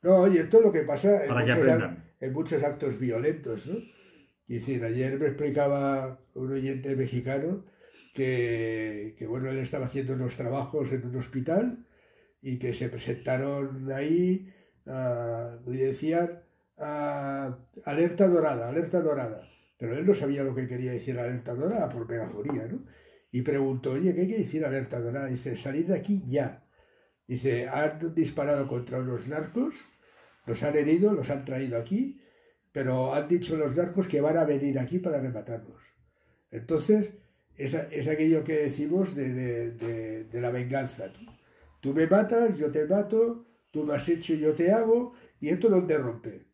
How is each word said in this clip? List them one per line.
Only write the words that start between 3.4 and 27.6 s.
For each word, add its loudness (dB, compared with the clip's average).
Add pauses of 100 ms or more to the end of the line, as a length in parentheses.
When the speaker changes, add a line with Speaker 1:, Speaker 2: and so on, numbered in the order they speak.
Speaker 1:
¿no? -6 (720)
Es -6
decir, -4
ayer -2
me 2
explicaba 0 (160)
un -6
oyente -2
mexicano -2 (480)
que, -2
que, -10
bueno, -4
él -4
estaba -4
haciendo -4
unos -4
trabajos -4
en -4
un -8
hospital -2 (560)
y -6
que -2
se -4
presentaron -4
ahí, 2 (320)
ah, -4 (100)
y -4
decían, 0 (340)
ah, -4 (280)
"Alerta 4
dorada, 4
alerta 0
dorada". -2 (300)
Pero -4
él -2
no 6
sabía 0
lo -2
que -4
quería -4
decir -6
alerta -6
dorada -2
por -8
megafonía, -4
¿no? -8 (460)
Y -2
preguntó, 0
"Oye, 2
¿qué 2
quiere 0
decir -2
alerta -4
dorada?". -4
Dice, -6
"Salir -4
de 2
aquí -2
ya". -2 (640)
Dice, 0